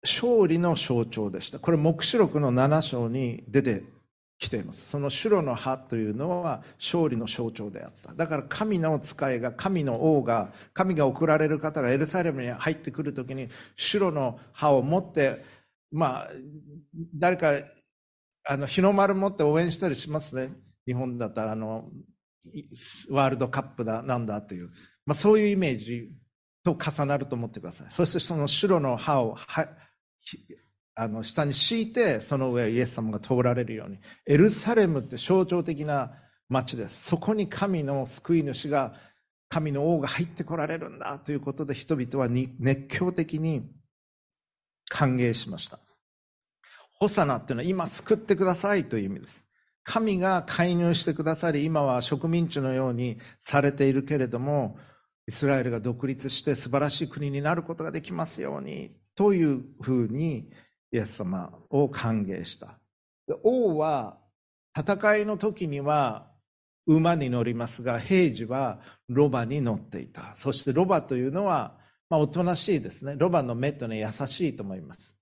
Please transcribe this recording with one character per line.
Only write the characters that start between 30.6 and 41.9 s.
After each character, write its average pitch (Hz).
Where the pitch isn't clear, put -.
あ 113
の、 110
下 151
に 143
敷 226
い 226
て、 175
そ -
の 131
上 120
を -
イ 117
エ 127
ス 123
様 110
が 104
通 123
ら 123
れ 123
る 110
よ 107
う 104
に。 98
エ 143
ル 196
サ 226
レ 208
ム 151
っ 113
て -
象 185
徴 180
的 151
な 139
町 127
で 107
す。 -
そ 165
こ 202
に 208
神 190
の 135
救 165
い 156
主 143
が、 135
神 156
の 143
王 156
が 135
入 170
っ -
て 170
こ 165
ら 156
れ 165
る 160
ん 131
だ 143
と -
い 147
う 135
こ 139
と 151
で、 139
人 151